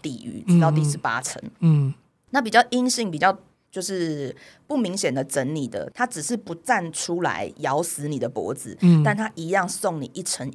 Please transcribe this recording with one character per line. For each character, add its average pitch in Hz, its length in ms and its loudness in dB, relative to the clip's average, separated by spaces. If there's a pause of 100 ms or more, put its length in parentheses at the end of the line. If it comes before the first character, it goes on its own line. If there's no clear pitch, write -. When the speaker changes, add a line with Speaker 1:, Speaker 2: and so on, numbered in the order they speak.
Speaker 1:
地 139 240 -8
狱， - 220 -12
Speaker 2:
嗯， 180 80 6
Speaker 1:
直 170 80 8
到 165 80 6
第 151 120 4
十 147 140 0
八 123 240 -4
层。 - 220 -8 (180)
Speaker 2:
嗯。 147 320 4 (380)
Speaker 1:
那 269 100 0
比 233 80 -2
较 226 220 6
阴 247 180 2
性， 233 220 0
比 156 80 -4
较 185 180 4 (340)
就 190 120 -8
是 165 520 -4 (320)
不 294 120 -2
明 190 180 0
显 156 160 0
的 131 100 0
整 135 320 -2
你 139 140 -4
的， 85 240 -8
他 - 140 -2
只 170 160 -6
是 240 120 -4
不 175 200 -8
站 175 360 -2
出 175 300 -4
来 104 380 -2
咬 143 240 0
死 143 260 -6
你 147 100 -4
的 120 80 -2
脖 110 280 -4
子， 117 260 -12
Speaker 2:
嗯。 170 220 8
Speaker 1:
但 143 120 4
他 214 200 -4
一 165 140 -8
样 185 200 2
送 170 320 -4
你 131 140 -10
一 185 80 -10
层 139 320 -6